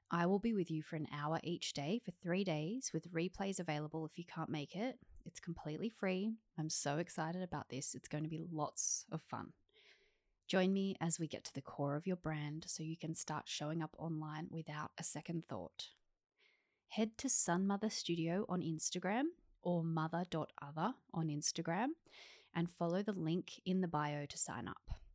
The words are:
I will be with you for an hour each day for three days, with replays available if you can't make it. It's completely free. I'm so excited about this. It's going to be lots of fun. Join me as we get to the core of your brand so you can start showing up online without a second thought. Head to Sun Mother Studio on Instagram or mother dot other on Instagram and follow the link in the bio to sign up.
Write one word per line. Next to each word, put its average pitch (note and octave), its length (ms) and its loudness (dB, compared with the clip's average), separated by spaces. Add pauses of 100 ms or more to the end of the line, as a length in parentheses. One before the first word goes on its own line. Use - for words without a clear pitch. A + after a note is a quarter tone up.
(100)
I E3+ 160 4
will G3 120 6
be A#3 140 2
with F#3 180 2
you D#3 120 2
for - 140 -6
an D3+ 140 -2
hour D3+ 320 0
each - 300 -2
day E3+ 320 0
for F3+ 60 -6
three F#3 340 2
days, F3 480 0
with E3+ 180 -2
replays F#3 480 0
available D#3 460 0
if D#3 140 -8
you E3+ 80 -6
can't - 240 -4
make D3 260 -4
it. A#3+ 220 -2 (260)
It's - 160 -12
completely E3 480 -4
free. G3 460 0 (240)
I'm D#3 100 0
so D3 300 2
excited E3+ 440 0
about F3 280 -4
this. C3 240 -2
It's - 120 -8
going D3+ 160 -2
to D#3 60 -2
be D#3+ 240 -4
lots - 580 0
of D#3+ 120 -4
fun. - 320 -8 (920)
Join F#3+ 280 6
me G3 260 2
as E3 180 2
we E3 80 0
get - 180 -6
to - 100 -8
the C#3 80 -6
core C#3+ 340 0
of D#3+ 100 -4
your F#3 100 2
brand D#3 520 -4
so - 140 -4
you D#3+ 160 -4
can D#3+ 160 -2
start - 320 -4
showing D#3 340 -2
up D#3 180 -4
online D#3 520 -2
without D#3 400 -6 (100)
a D#3+ 40 -4
second E3 440 -2
thought. - 380 -6 (1040)
Head A3 280 -2
to C#4 140 0
Sun F3+ 360 4
Mother G3+ 220 2
Studio E3+ 580 2
on F3+ 140 0
Instagram F3+ 680 2 (340)
or F3 200 4
mother E3 460 2
dot D#3 320 0
other D#3 320 0 (220)
on D#3+ 140 2
Instagram E3+ 640 2 (600)
and F3 160 2
follow F3 320 2
the G#3 100 0
link E3 400 0 (120)
in F#3 160 4
the F3+ 80 4
bio D3 380 0
to - 100 -10
sign - 320 -2
up. - 140 -8 (320)